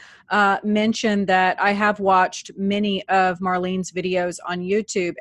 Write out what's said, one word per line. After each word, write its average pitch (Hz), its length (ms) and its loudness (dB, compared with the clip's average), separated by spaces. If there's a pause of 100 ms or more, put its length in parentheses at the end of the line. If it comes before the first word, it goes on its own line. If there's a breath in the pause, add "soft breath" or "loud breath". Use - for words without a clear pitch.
(300 loud breath)
uh, 196 340 4
mention 214 600 0
that 185 340 2
I 202 120 2
have 208 280 0
watched 190 560 2
many 202 520 -2
of 185 300 2
Marlene's 185 540 -2
videos 180 540 -2
on 175 140 -6
YouTube, 185 600 -2